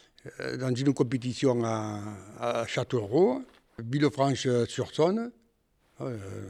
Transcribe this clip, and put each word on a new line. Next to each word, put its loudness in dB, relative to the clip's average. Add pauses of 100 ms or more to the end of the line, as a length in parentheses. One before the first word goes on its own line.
(420)
euh, -6
dans -2
une 2
compétition 2
à, -2 (400)
à -2
Châtellerault, 2 (360)
Villefranche-sur-Saône, 2 (720)
euh, -6 (320)